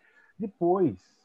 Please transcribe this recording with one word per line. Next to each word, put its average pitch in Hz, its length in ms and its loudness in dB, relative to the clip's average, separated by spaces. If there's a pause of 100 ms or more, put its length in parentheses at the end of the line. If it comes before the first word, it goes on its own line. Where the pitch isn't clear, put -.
(380)
depois 180 600 0 (260)